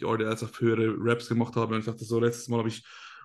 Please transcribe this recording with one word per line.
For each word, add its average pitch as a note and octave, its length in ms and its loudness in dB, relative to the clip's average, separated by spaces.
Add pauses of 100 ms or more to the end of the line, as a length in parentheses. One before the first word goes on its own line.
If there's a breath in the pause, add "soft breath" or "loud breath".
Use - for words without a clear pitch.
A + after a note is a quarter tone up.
die - 40 -6
R A2 140 2
D A2 60 0
Ls A2 180 -2
auf - 180 -8
höhere A2+ 380 4
Reps A#2 300 0
gemacht A#2 260 0
habe A2+ 200 0
und A2 60 0
ich G#2+ 60 -6
dachte A2+ 180 -8
so, A2+ 140 0
letztes A#2+ 300 0
Mal A#2 100 0
habe A2 120 0
ich - 140 -8 (400 loud breath)